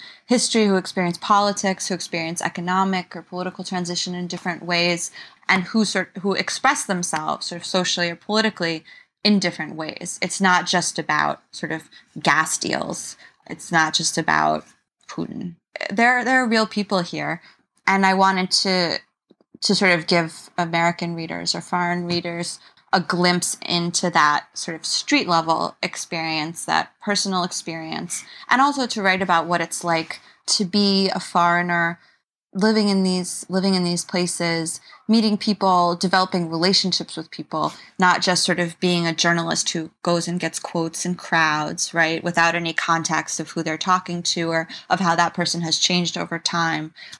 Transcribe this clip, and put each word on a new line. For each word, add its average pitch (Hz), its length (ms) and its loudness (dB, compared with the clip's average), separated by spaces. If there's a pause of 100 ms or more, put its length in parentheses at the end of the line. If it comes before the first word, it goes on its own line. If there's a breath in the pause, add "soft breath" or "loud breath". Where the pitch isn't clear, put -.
(280 loud breath)
history, 226 380 4
who 196 120 4
experience 180 400 -2
politics, 202 720 2
who 196 60 -2
experience 170 480 -6
economic 185 720 -2
or 170 60 -10
political 180 440 -8
transition 180 500 -4
in 180 100 -4
different 175 380 -8
ways, 170 480 0 (380 loud breath)
and 190 140 4
who 220 200 2
sort, 185 260 -2 (120)
who 196 120 0
express - 520 0
themselves 156 640 -4
sort 175 120 -8
of - 60 -14
socially 175 440 0
or 170 60 -8
politically 202 720 -2 (400 loud breath)
in 208 140 6
different 160 360 -4
ways. 156 460 -10
It's - 180 -4
not 180 280 4
just 180 300 0
about 147 440 0 (100)
sort 156 220 -8
of 160 160 -10 (280 loud breath)
gas 151 400 2
deals. - 600 -4 (320 loud breath)
It's - 200 -12
not 160 240 2
just - 240 0
about 78 480 2 (440)
Putin. - 460 -8 (340)
There, 240 340 2
there 254 180 4
are 247 60 0
real 220 200 2
people 202 340 0
here. 156 400 -6 (440 soft breath)
And 196 200 4
I 190 80 6
wanted 190 380 4
to, 185 480 0 (640)
to 202 140 2
sort 190 160 4
of 165 160 2
give 165 500 0
American 170 560 0
readers 165 400 -6
or 170 60 -4
foreign 175 460 -2
readers 170 540 -4 (360 soft breath)
a 185 60 4
glimpse 175 560 2 (100)
into 175 440 0
that 151 420 4
sort - 220 -8
of - 100 -16
street - 420 0
level 165 540 2
experience, 160 840 -6
that 160 260 0 (100)
personal 196 420 -2
experience, 165 800 -8 (280 loud breath)
and 254 100 4
also 269 240 2
to 220 160 -6
write 190 180 2
about 170 280 2
what 170 140 0
it's - 220 -6
like 165 360 -2 (260 soft breath)
to - 180 0
be 196 460 2
a - 100 -2
foreigner 175 800 0 (540 soft breath)
living 208 360 2
in 196 120 2
these, 185 480 -2
living 190 240 2
in 180 100 2
these 175 220 -2
places, 170 720 -2 (280 loud breath)
meeting 214 320 4
people, 180 560 4
developing 185 560 0
relationships 175 640 0
with 156 140 -12
people, 151 420 -4 (240 loud breath)
not 180 240 4
just 180 220 2
sort 170 160 0
of 170 200 -4
being 175 280 2
a 165 80 0
journalist 165 560 0
who 160 180 -4 (140)
goes 170 240 0
and 175 120 -2
gets 165 200 -4
quotes 165 440 -6
in 180 120 -2
crowds, 156 800 0
right, 165 280 2
without 170 300 2
any 165 200 -2
context 160 640 0
of 156 100 -6
who 165 140 -4
they're 160 120 -2
talking 180 460 0
to 165 300 -2
or 160 160 0 (200 loud breath)
of - 120 2
how 170 160 4
that 170 180 2
person 170 280 -2
has 160 180 -2
changed 180 360 0
over 170 220 -6
time, 160 560 -2 (260 loud breath)